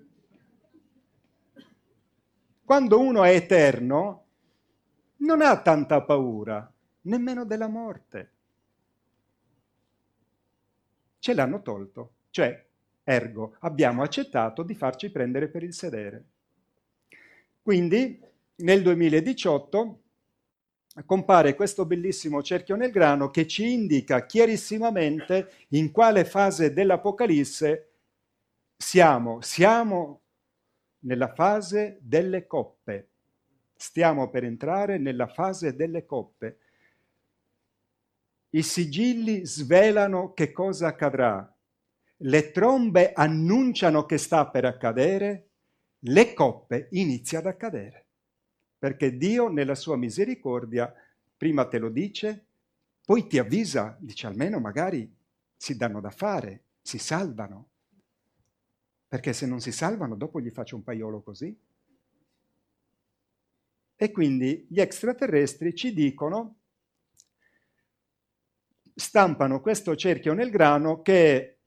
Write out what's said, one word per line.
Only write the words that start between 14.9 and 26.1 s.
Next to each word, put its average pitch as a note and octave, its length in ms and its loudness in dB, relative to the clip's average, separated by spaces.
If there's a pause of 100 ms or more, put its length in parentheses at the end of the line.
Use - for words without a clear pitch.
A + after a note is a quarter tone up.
prendere C3 380 -4
per E3 140 -12
il F3 100 -12
sedere. A2+ 500 -12 (1400)
Quindi, G3+ 560 0 (380)
nel F#3 260 4
duemiladiciotto F3 1200 0 (1040)
compare F#3 500 4
questo G3 300 -4
bellissimo F3 560 -4
cerchio F3+ 340 -4
nel B3 160 -4
grano C#3+ 400 4
che D#3+ 160 0
ci A3 240 -4
indica D3+ 540 0
chiarissimamente G3 1300 0 (180)
in D3+ 220 0
quale G#3 340 6